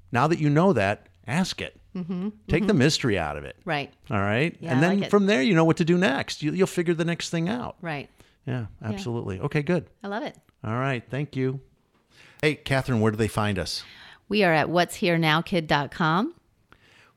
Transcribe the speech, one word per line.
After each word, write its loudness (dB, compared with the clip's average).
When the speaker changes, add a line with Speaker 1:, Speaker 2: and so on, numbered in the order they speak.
Speaker 1:
Now 2
that 0
you 2
know 4
that, 0
ask -2
it. -10
Speaker 2:
Mm-hmm. -6
Speaker 1:
Take 0
the 2
Speaker 2:
Mm-hmm. 4
Speaker 1:
mystery 2
out -4
of -12
it. -14
Speaker 2:
Right. -6
Speaker 1:
All 0
right? 0
Speaker 2:
Yeah, -10
Speaker 1:
And 2
Speaker 2:
I 4
Speaker 1:
then 4
Speaker 2:
like -2
it. -12
Speaker 1:
from 6
there, 4
you 2
know 6
what 4
to 0
do 4
next. 0
You, -2
you'll 2
figure -2
the -2
next -4
thing -2
out. -6
Speaker 2:
Right. -8
Speaker 1:
Yeah, -4
Speaker 2:
Yeah. -10
Speaker 1:
absolutely. -6
Okay, -2
good. -2
Speaker 2:
I -10
love -6
it. -10
Speaker 1:
All -4
right. -4
Thank -6
you. -2
Hey, 2
Catherine, 0
where 4
do -2
they 2
find 0
us? -6
Speaker 2:
We 2
are 4
at 2
what's 0
here 2
now 4
kid -2
dot 0
com. 0